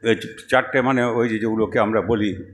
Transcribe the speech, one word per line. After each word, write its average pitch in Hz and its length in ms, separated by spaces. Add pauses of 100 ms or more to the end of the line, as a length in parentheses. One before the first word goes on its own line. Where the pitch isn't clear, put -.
এই 110 140 (320)
চারটে 131 320
মানে 123 240
ওই 117 240
যে 110 100
যেগুলোকে 110 400
আমরা 110 240
বলি 104 280 (240)